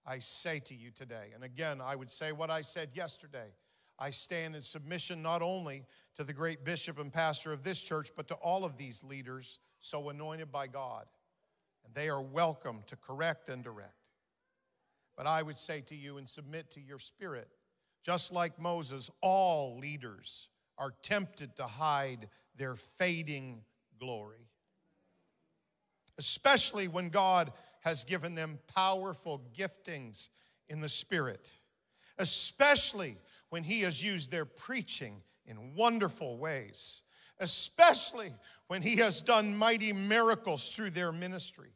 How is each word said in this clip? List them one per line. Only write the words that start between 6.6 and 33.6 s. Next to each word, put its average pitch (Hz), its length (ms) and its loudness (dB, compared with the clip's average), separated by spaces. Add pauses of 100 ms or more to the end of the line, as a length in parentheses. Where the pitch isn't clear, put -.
bishop 160 340 -4
and 143 140 -8
pastor 160 400 0
of 139 120 -6
this 190 160 -4
church, 156 360 -4
but 156 140 -8
to 170 60 -4
all 180 280 0
of 151 140 -6
these 123 260 -12
leaders 131 560 -12 (200)
so 147 300 -8
anointed 156 420 -10
by 139 160 -4
God. 127 380 -10 (760)
And 113 100 -20
they 147 140 -4
are 143 140 -2
welcome 135 640 0
to - 80 -14
correct 151 540 -4
and 127 140 -8
direct. 104 280 -14 (1300)
But 135 100 -2
I 160 140 4
would 151 160 -6
say 151 240 -8
to 151 140 -16
you 139 240 -14
and 135 100 -16
submit 151 420 -14
to - 80 -20
your 135 200 -16
spirit, 143 500 -12 (540)
just 175 280 0
like 175 280 -2
Moses, 156 500 -4 (120)
all 175 560 4
leaders 127 680 -10 (300)
are 139 240 -4
tempted 185 560 -2
to 143 60 -6
hide 131 680 0 (260)
their 131 200 -6
fading 147 840 -4 (380)
glory, 113 480 -8 (1700)
especially 208 680 4
when 175 220 -2
God 185 420 6 (360)
has 156 160 0
given 170 320 -2
them 160 240 -6 (160)
powerful 190 680 2 (160)
giftings 151 680 -8 (400)
in 156 140 -8
the 151 80 -4
Spirit, 143 600 0 (680)
especially 190 1000 4 (300)
when 170 160 -4